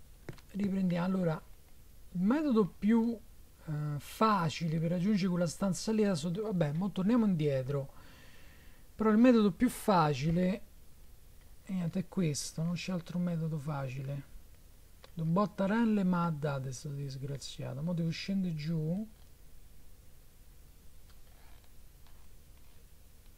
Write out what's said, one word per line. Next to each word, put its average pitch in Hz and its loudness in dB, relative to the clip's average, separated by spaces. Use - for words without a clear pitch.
riprendiamo. 185 0
Allora, 180 0
il 180 -4
metodo 226 4
più, 226 2
eh, 147 -4
facile 170 0
per 165 0
raggiungere 185 2
quella 175 2
stanza 190 -2
lì, 214 4
adesso, 180 0
vabbè, 180 0
mo 175 -2
torniamo 220 2
indietro. 139 0
Però 214 4
il 214 6
metodo 226 8
più 240 2
facile, 170 2
e 196 -10
niente, 180 -2
è - -4
questo, 160 -2
non 170 0
c'è 175 -6
altro 180 -4
metodo 165 -2
facile. 139 -6
Do 165 -6
botta 196 2
relle, 214 4
ma 175 2
date 139 -2
sto 143 -10
disgraziato. 135 -8
Mo 175 -2
devo 165 0
scendere 185 -2
giù. 160 -2